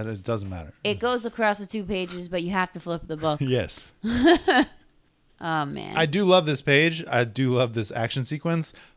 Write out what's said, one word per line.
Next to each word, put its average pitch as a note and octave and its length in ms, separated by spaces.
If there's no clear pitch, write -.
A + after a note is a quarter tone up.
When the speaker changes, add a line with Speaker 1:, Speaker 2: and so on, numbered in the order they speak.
Speaker 1:
Uh, A2+ 40
it G2 120
doesn't G#2 260
matter. E2+ 240
Speaker 2:
It G3+ 160
goes A#3+ 260
across G#3 340
the G3+ 60
two G#3+ 180
pages, F3+ 460
but F3 140
you F3 80
have F#3 220
to F3 60
flip E3+ 280
the D#3+ 100
book. D3+ 240
Speaker 1:
<laughs> C#3 60
Yes. - 340
Speaker 2:
<laughs> B3+ 640
Oh, D#3+ 260
man. C#3+ 300
Speaker 1:
I E3 120
do F#3 180
love F3+ 220
this D3 160
page. D#3+ 440
I B2 160
do B2 300
love B2 220
this A2+ 160
action A#2+ 340
sequence. D#3+ 480